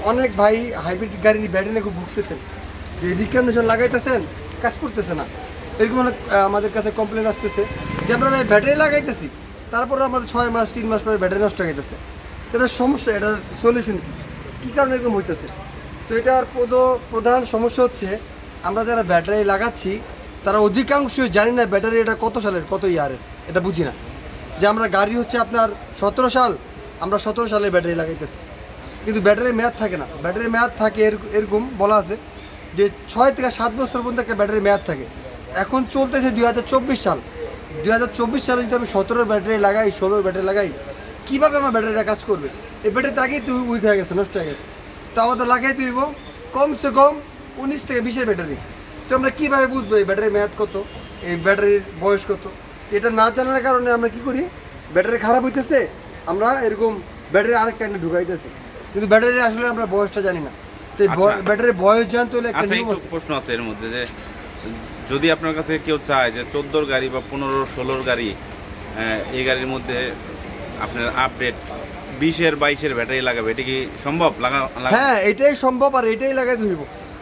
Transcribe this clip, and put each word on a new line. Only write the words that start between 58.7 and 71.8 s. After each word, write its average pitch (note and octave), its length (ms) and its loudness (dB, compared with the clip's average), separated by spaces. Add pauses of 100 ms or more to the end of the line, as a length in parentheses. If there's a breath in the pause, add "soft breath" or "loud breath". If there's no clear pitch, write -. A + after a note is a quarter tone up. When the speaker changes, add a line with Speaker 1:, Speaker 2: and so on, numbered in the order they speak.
Speaker 1:
কিন্তু G#3 160 0
ব্যাটারি A#3+ 320 6
আসলে A#3 280 2
আমরা A3+ 180 -2
বয়সটা G3+ 340 0
জানি F3+ 200 0
না। C#3 100 -6 (480)
তো G3+ 60 6
এই G3 40 6
ব-, F3+ 180 4
Speaker 2:
আচ্ছা। G#3 140 4
Speaker 1:
ব্যাটারির G#3+ 320 4
বয়স G3+ 340 4
জানতে A#3+ 300 0
হলে A#3+ 120 0
একটা D3+ 120 0
Speaker 2:
আচ্ছা, G3 140 2
Speaker 1:
নিয়ম F#3 140 0
Speaker 2:
একটু G3 120 -2
Speaker 1:
আছে। - 100 -12
Speaker 2:
প্রশ্ন D#3 240 -4
আছে C3 180 -4
এর A#2 100 -2
মধ্যে A2 260 -6
যে A#2+ 180 -4 (1040)
যদি D3 200 2
আপনার D#3+ 240 0
কাছে D#3 320 -2
কেউ D3+ 200 0
চায় C3 260 2
যে A#2+ 200 -6
চোদ্দোর D3 320 -2
গাড়ি C3 240 0
বা B2+ 120 -4 (100)
পনেরো, C#3 360 -2 (100)
ষোলোর C3 260 -2
গাড়ি, A#2+ 320 0
আহ, - 1000 -6
এই B2+ 100 -2
গাড়ির C3 220 0
মধ্যে B2 440 -4 (720)
আপনার A#2 360 -4
আপডেট B2+ 380 0 (640)